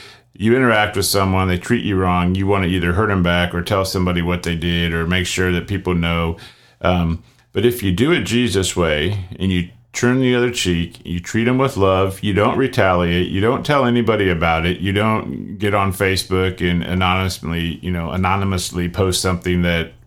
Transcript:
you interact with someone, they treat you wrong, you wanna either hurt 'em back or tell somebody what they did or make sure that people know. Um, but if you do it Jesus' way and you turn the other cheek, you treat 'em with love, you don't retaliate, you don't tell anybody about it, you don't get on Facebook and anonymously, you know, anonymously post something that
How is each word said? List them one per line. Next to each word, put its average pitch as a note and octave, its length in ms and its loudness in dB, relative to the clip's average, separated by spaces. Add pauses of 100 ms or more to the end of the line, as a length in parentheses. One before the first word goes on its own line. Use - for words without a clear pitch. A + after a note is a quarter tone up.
(340)
you A2 220 2
interact A2 420 2
with G2 80 0
someone, F#2+ 420 2
they F2+ 120 0
treat A#2+ 260 -2
you G2 120 0
wrong, F2+ 360 2
you G2 140 -2
wanna G2 200 2
either F2 260 0
hurt G#2 180 0
'em F#2+ 100 2
back F2 320 2
or F2 80 -2
tell F#2+ 240 0
somebody F2+ 380 -2
what F2 180 -2
they E2+ 140 -4
did E2+ 360 -2
or E2 140 -2
make F2+ 220 -2
sure F#2 240 0
that F2 160 -2
people F#2 260 -2
know. E2+ 440 0 (440)
Um, E2+ 420 0 (300)
but G2+ 120 2
if A#2+ 160 2
you G2+ 100 0
do A2+ 200 2
it D#3+ 100 0
Jesus' G2 540 0
way F2 500 0 (140)
and F#2+ 120 0
you F2+ 180 0 (240)
turn B2 260 2
the B2 160 2
other B2 160 2
cheek, E2+ 520 -2
you F2 160 -6
treat A2+ 280 0
'em B2+ 100 2
with C3 180 0
love, F#2+ 480 2
you G#2 100 0
don't G#2 220 2
retaliate, F2+ 760 2
you F#2+ 120 -2
don't A#2 240 0
tell C#3+ 180 2
anybody A2+ 460 2
about E2 340 0
it, F2 160 0
you F#2+ 140 -2
don't G#2 640 -2
get G2+ 160 -2
on F#2+ 180 0
Facebook F#2 720 0
and F2 220 0
anonymously, F2+ 1000 -2
you F2 80 -6
know, F2 220 -4
anonymously F#2 800 -2
post F#2 320 0
something F2+ 420 0
that E2+ 300 0 (140)